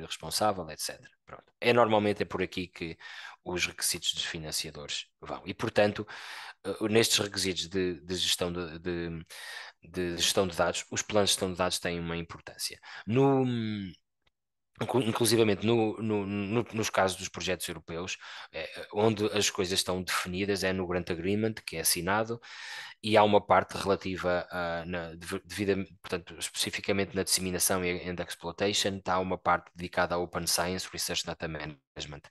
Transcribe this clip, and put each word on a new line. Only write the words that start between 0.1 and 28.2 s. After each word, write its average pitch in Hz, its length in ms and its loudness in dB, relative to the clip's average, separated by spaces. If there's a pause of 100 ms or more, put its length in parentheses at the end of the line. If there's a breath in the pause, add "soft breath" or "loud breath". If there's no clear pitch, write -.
et - 80 -12
cetera. - 320 -10 (140)
Pronto. - 200 -18 (160)
É 120 120 4
normalmente 107 500 6
é 90 40 -2
por 92 160 -2
aqui 90 260 -4
que 82 280 -10 (480 loud breath)
os 90 220 0
requisitos - 460 -2
dos - 120 -4
financiadores 78 800 -6 (140)
vão. - 260 -8
E, 95 80 -6
portanto, 107 520 2 (580 loud breath)
eh, 98 240 -2
nestes 110 300 6
requisitos 95 500 -2
de, 90 320 0
de 87 140 -6
gestão 87 380 0
de, 85 260 -6
de, 85 480 -4 (560 loud breath)
de 87 360 -4
gestão 95 280 4
de 85 80 -4
dados, 87 360 2
os - 100 -4
planos 104 300 4
de - 20 6
gestão 95 180 2
de 90 60 -6
dados 90 220 2
têm 87 200 -2
uma 85 180 -4
importância. - 640 -8 (280 loud breath)
No, 135 380 6 (1400)
inclu-, 113 220 2
inclusivamente 110 640 4
no, 110 320 4
no, 107 280 0
no, 101 360 -2 (100)
nos 107 180 -2
casos 95 260 2
dos 92 120 -10
projetos 90 400 -4
europeus, 85 480 -8 (360 loud breath)
eh, - 400 -10
onde 104 340 4 (100)
as 101 140 2
coisas 92 280 0
estão 92 240 0
definidas 95 600 -2
é 95 80 4
no 92 140 0
Grant 90 240 -2
Agreement, 104 440 0 (120)
que - 100 -8
é 80 40 -4
assinado, 104 600 0 (640 loud breath)
e 107 140 6
há 104 60 12
uma 104 180 8
parte 95 360 4
relativa 90 760 0
a, 85 340 -4
na, 82 300 -6
dev-, 87 300 -8
devida, 98 320 0 (260)
portanto, 85 360 -8
especificamente - 760 -2
na 95 80 0
disseminação 92 640 0
e 90 240 -2
and 90 120 -4